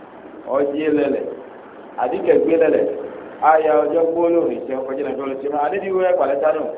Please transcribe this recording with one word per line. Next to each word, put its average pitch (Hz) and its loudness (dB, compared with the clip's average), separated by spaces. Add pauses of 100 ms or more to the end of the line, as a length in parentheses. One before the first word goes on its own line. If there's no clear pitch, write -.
(460)
Ọjí 143 -2
lẹ́lẹ̀, 139 0 (720)
àdìgẹ̀ 165 2
gbé 160 2
lẹ́lẹ̀, 156 4 (540)
aya 156 4
ọjọ́ 151 2
gbóló 170 2
rìn 123 -2
ṣe 135 -6
ọkọ̀ 127 -6
jìnnà 143 -4
tó 139 -6
lè 135 -4
ṣe 139 -6
máa. 147 -2
Adédi 190 -2
wúwẹ́ 185 2
pàlẹ́ 139 0
sánú, 156 2 (160)